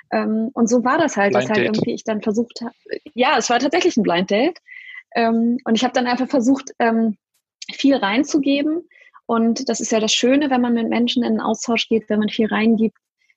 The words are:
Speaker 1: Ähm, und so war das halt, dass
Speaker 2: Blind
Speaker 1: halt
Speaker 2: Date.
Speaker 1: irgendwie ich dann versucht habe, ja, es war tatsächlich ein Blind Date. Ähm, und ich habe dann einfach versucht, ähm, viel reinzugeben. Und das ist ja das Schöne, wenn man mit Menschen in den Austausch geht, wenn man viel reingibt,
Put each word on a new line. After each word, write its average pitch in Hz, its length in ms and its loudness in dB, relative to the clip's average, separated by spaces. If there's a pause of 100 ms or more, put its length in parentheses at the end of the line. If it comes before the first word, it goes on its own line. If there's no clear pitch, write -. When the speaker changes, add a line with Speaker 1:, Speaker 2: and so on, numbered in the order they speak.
(120)
Speaker 1:
Ähm, 220 420 -2
und 233 140 2
so 240 140 2
war 254 160 0
das 311 180 0
halt, 202 200 2
dass - 80 2
Speaker 2:
Blind - 60 -4
Speaker 1:
halt 214 80 0
Speaker 2:
Date. 214 180 0
Speaker 1:
irgendwie 233 180 -2
ich - 80 -8
dann 214 180 -4
versucht 226 420 -4
habe, 233 100 -10 (420)
ja, 262 240 2
es 233 100 -2
war 240 120 2
tatsächlich 330 360 0
ein 220 60 4
Blind 175 280 -2
Date. 247 280 0 (560)
Ähm, 233 500 0
und 226 120 0
ich 240 80 0
habe 247 80 0
dann 247 160 0
einfach 247 200 -2
versucht, 269 520 0
ähm, 226 360 2 (560)
viel 269 220 2
reinzugeben. 285 920 0 (380)
Und 226 420 0
das 233 100 -2
ist - 140 -6
ja 220 80 2
das 214 120 -2
Schöne, 277 380 2
wenn 247 120 2
man 240 120 0
mit 226 140 0
Menschen 240 340 0
in 226 120 0
den 214 60 0
Austausch - 480 -2
geht, 226 200 0
wenn 208 100 0
man 214 100 0
viel 214 200 0
reingibt, 214 500 0 (380)